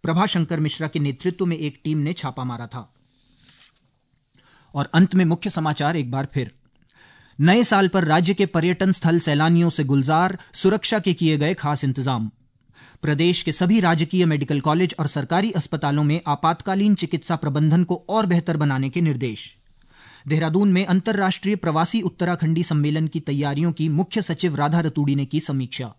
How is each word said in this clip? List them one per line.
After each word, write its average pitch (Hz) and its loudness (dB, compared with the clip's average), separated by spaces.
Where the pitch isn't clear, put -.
प्रभाशंकर 165 0
मिश्रा 156 -4
के 156 -4
नेतृत्व 175 -2
में 170 -2
एक 147 -8
टीम 156 -2
ने 147 -2
छापा 131 -8
मारा 117 -8
था। 120 -16
और 143 -4
अंत 180 4
में 185 4
मुख्य 165 0
समाचार 156 -2
एक 131 -4
बार 135 -4
फिर। 123 -4
नए 190 6
साल 196 4
पर 180 2
राज्य 165 2
के 196 2
पर्यटन 180 0
स्थल 170 2
सैलानियों 165 2
से 156 -2
गुलजार, 156 2
सुरक्षा 208 0
के 180 0
किए 156 2
गए 151 0
खास 147 -4
इंतजाम। 127 -2
प्रदेश 160 0
के 160 -4
सभी 185 2
राजकीय 175 2
मेडिकल 147 0
कॉलेज 160 0
और 147 0
सरकारी 170 -2
अस्पतालों 147 -2
में 151 0
आपातकालीन 185 0
चिकित्सा 170 -4
प्रबंधन 151 2
को 175 -4
और 214 0
बेहतर 170 0
बनाने 135 0
के 170 -2
निर्देश। 127 -4
देहरादून 160 2
में 185 2
अंतर्राष्ट्रीय 190 0
प्रवासी 170 -2
उत्तराखंडी 170 -2
सम्मेलन 151 0
की 156 -6
तैयारियों 143 -2
की 143 -2
मुख्य 180 -2
सचिव 165 -4
राधा 151 2
रतूड़ी 147 0
ने 139 0
की 151 -2
समीक्षा। 127 -6